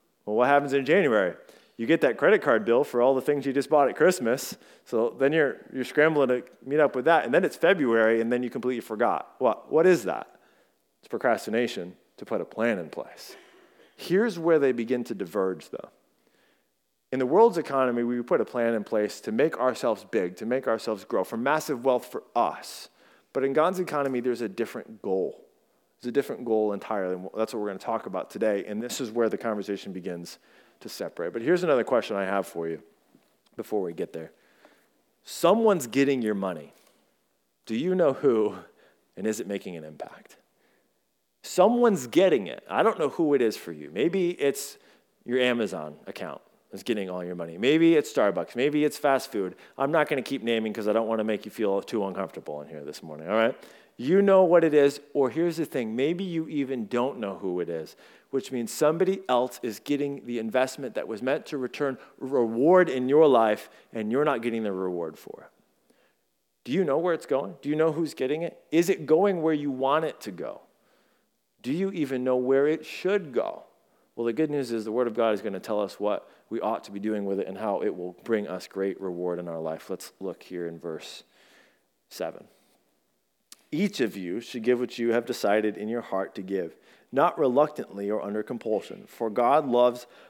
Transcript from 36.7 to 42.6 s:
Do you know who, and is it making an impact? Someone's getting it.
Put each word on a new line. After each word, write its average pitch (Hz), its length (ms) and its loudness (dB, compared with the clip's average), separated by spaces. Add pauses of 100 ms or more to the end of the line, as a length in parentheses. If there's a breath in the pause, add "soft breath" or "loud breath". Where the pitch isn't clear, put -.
Do 110 100 -4
you 175 180 0
know 160 200 4
who, 110 400 4 (600 loud breath)
and 101 100 -4
is 110 140 -2
it 90 60 -8
making 95 300 -8
an 80 80 -12
impact? - 520 -16 (1080)
Someone's 208 640 4
getting 147 400 4
it. - 240 -12